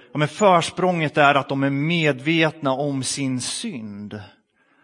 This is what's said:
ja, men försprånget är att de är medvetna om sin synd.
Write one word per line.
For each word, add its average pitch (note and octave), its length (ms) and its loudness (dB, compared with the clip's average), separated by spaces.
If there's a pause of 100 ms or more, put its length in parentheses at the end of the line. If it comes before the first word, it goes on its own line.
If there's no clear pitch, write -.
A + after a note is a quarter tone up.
(120)
ja, - 60 -8
men D3+ 100 2
försprånget F3+ 920 2
är C#3+ 180 6
att C3 140 0
de C#3 140 0
är C#3 60 2
medvetna D3+ 1040 0
om C#3 320 -2
sin C3 380 -4
synd. G#2 800 -10 (600)